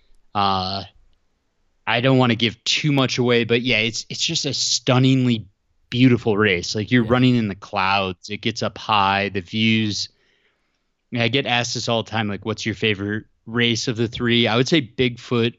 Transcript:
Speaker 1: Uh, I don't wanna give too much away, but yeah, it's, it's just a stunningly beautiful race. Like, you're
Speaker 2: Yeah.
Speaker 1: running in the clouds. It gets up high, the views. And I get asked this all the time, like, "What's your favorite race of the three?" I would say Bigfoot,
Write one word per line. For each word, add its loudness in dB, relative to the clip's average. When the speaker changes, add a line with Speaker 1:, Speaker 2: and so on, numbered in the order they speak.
Speaker 1:
Uh, -2
I 0
don't 4
wanna 4
give -2
too -2
much 0
away, 2
but 0
yeah, 0
it's, -4
it's -6
just -4
a -4
stunningly 2
beautiful 4
race. 0
Like, -4
you're 4
Speaker 2:
Yeah. -4
Speaker 1:
running 4
in 0
the -6
clouds. -2
It -8
gets -4
up -6
high, 2
the -4
views. 0
And -2
I 2
get -2
asked -2
this -6
all 0
the -10
time, -2
like, -6
"What's -6
your -4
favorite -4
race 0
of -4
the 0
three?" 0
I 2
would 2
say 2
Bigfoot, -2